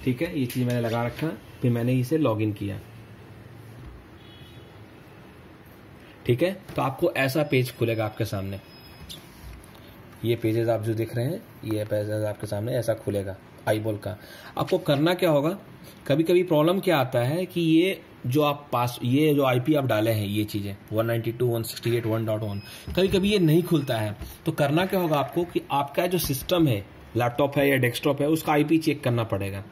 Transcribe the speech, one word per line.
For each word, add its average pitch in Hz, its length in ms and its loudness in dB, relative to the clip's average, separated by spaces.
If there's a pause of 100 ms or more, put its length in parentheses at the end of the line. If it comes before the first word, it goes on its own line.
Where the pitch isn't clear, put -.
ठीक 127 180 -2
है। 170 180 -4
ये 123 60 0
चीज़ 123 200 -2
मैंने 120 140 0
लगा 117 220 0
रखा, 120 260 -4 (340)
फिर 123 80 2
मैंने 120 220 0
इसे 131 260 0
login 110 340 2
किया, 101 280 -8 (3500)
ठीक 123 160 2
है। 190 140 0 (200)
तो 139 60 -2
आपको 135 300 -2
ऐसा 135 300 0
page 127 340 0
खुलेगा 113 280 0
आपके 107 200 -4
सामने, 98 360 -6 (1600)
ये 113 120 0
pages 113 320 0
आप 110 140 0
जो 110 120 -2
देख 110 220 -4
रहे 120 80 0
हैं, 180 180 -4 (220)
ये 107 200 -4
pages 107 400 -2
आपके 104 220 -6
सामने 107 260 -4
ऐसा 113 220 0
खुलेगा 98 420 -4 (320)
eyeball 110 280 -2
का। 101 200 -10 (420)
आपको 185 200 0
करना 156 360 2
क्या 180 160 2
होगा, 151 280 2 (480)
कभी-कभी 165 360 4
problem 170 380 4
क्या 160 180 2
आता 127 200 2
है 156 280 0
कि 175 140 -4
ये 165 400 4 (260)
जो 143 160 2
आप 147 300 0
पास, 120 320 0
ये 147 300 4
जो 139 100 4
आईपी 127 300 2
आप 143 100 2
डाले 110 260 2
हैं, 107 160 0
ये 104 180 0
चीज़ें 101 320 -6 (160)
वन 110 140 0
नाइंटी 117 260 -2
टू 123 140 -2
वन 117 160 0
सिक्सटी 117 340 -2
एट 113 100 -2
वन 113 200 0
डॉट 107 160 -2
वन, 101 200 -6 (340)
कभी-कभी 196 340 2
ये 208 80 2
नहीं 165 240 6
खुलता 135 340 0
है। 107 200 -4 (300)
तो 156 60 -2
करना 156 340 2
क्या 190 140 -2
होगा 156 180 0
आपको 170 260 -2
कि 170 160 -4 (100)
आपका 139 360 -2
जो 180 120 0
system 156 480 0
है, 104 180 0 (320)
laptop 131 420 0
है 143 100 4
या 139 80 4
desktop 131 440 0
है, 143 80 2
उसका 160 240 0
आईपी 151 260 4
check 156 260 -2
करना 120 200 0
पड़ेगा। 98 480 -4